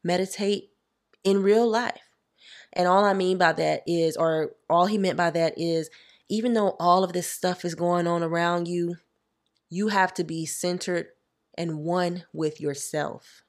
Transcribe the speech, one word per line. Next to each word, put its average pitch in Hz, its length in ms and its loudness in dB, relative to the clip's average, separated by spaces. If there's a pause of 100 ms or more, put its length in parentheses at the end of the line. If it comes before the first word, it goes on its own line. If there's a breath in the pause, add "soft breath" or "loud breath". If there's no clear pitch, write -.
meditate 190 680 -2 (560)
in 196 180 4
real 220 260 4
life. 233 300 -2 (720 loud breath)
And 180 160 0
all 190 160 6
I 202 100 4
mean 185 240 0
by 165 160 4
that 156 320 0
is, 165 300 0
or 160 360 0 (180)
all 175 160 6
he 208 120 -2
meant 185 200 0
by 170 140 2
that 165 260 0
is, 165 320 -2 (400 soft breath)
even 226 240 0
though 208 260 2
all 175 240 6
of 175 100 -4
this 175 140 -4
stuff - 380 -4
is 165 100 -6
going 175 320 0
on 170 160 0
around 170 440 0
you, 175 300 -4 (760)
you 202 180 -2
have 190 260 2
to 180 80 -4
be 160 220 -6
centered 180 600 -4 (480)
and 165 240 -6
one 175 540 -2
with 156 280 -4
yourself. - 880 -8